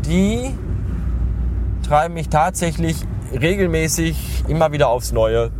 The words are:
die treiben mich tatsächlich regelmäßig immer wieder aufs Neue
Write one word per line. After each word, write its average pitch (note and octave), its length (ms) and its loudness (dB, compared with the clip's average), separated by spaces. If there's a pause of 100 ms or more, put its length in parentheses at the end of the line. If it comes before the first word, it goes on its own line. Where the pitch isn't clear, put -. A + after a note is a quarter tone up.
die G#3 500 2 (1300)
treiben D#3 300 2
mich D#3+ 160 -4
tatsächlich E3 680 0 (360)
regelmäßig E3 1120 0
immer D#3 240 2
wieder C#3+ 180 4
aufs A#2+ 240 0
Neue A2+ 360 2 (100)